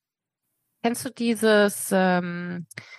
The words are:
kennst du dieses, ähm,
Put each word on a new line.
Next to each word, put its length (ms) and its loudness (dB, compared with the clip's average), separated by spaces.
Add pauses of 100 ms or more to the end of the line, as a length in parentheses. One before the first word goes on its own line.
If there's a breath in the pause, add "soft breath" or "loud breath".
(800)
kennst 240 -2
du 60 -12
dieses, 800 2
ähm, 720 0 (340 loud breath)